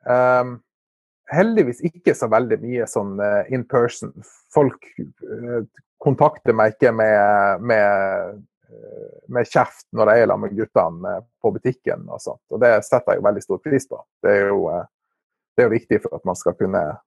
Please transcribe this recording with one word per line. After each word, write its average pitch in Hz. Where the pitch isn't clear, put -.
Ehm, 127
heldigvis 180
ikke 170
så 117
veldig 110
mye 120
sånn, 101
eh, 104
in 123
person. -
Folk, 143
eh, 120
kontakter 143
meg 110
ikke 123
med, 104
med, 101
eh, 110
med 123
kjeft -
når 107
jeg 117
er 107
sammen 101
med 101
guttene, 90
eh, 104
på 104
butikken 87
og -
sånt, -
og 110
det 117
setter 120
jeg 95
jo 101
veldig 104
stor 95
pris 143
på. -
Det 95
er 101
jo, 98
eh, 85
det 123
er 117
jo 107
viktig -
for -
at -
man 90
skal -
kunne 95